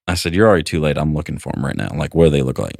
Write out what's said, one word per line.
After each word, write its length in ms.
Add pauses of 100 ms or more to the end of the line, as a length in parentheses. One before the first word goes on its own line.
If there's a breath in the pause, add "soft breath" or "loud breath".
I 60
said, 200
"You're 140
already 160
too 160
late. 180
I'm 160
looking 240
for 180
'em 80
right 120
now. 180
Like, 200
what 120
do 40
they 120
look 160
like?" 220